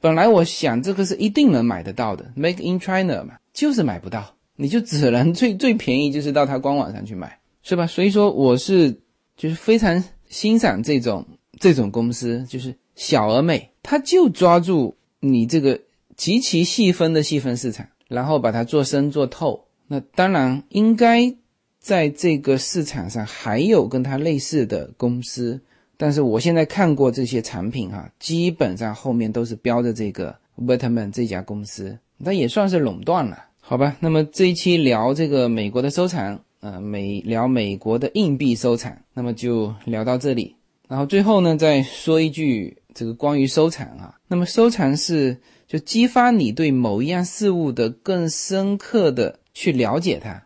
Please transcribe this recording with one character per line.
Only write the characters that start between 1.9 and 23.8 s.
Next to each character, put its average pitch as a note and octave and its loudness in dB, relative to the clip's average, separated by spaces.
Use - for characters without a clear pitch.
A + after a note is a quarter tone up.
到 A2+ -4
的， - -12
Make E3+ -4
in F3+ -2
China F#3 -2
嘛， - -16
就 D4 0
是 A3+ 2
买 G2+ -2
不 F#2+ -14
到， G2+ -10
你 C#3 -4
就 A3 0
只 D3 0
能 B2 2
最， G#3+ 0
最 A#3 2
便 C#3 0
宜 C#3+ 0
就 D3 -4
是 C#3+ -4
到 C#3+ 2
它 C3+ -2
官 C3+ -2
网 C3+ -2
上 G#2 -10
去 G#2+ -12
买， E2+ -14
是 - -2
吧？ E3+ 0
所 F3 -2
以 G3+ 4
说 G#3 4
我 B2+ 4
是， D#3 4
就 D#3 -4
是 E3 -4
非 A3 2
常 F#3+ 2
欣 A3 0
赏 D3 2
这 C3 2
种， G#2+ -4
这 F3+ 6
种 A2+ 0
公 A#2+ -2
司， A#2+ -6
就 C3 -10
是 B2+ -10
小 A2 0
而 B2+ 4
美， D#3 0
它 D4 0
就 E4 4
抓 F3 4
住 E3 0
你 B2+ 2
这 D#3+ 2
个 C3+ 2
极 G3+ 0
其 F3 0
细 F3+ 2
分 E3 2
的 D#3 2
细 D3+ -2
分 B2+ -2
市 B2 -4
场， - -12
然 B2 -4
后 D3+ 2
把 A#2 0
它 A#2 0
做 C#3+ 0
深 C#3 0
做 C#3 0
透。 - -6
那 C#3+ -6
当 F#3 2
然 C#3 0
应 A3 4
该 A#3 4
在 F3 0
这 D#3 0
个 C#3 2
市 D#3 -4
场 G2 -8
上 G#2+ -8
还 A2 -4
有 F3+ 4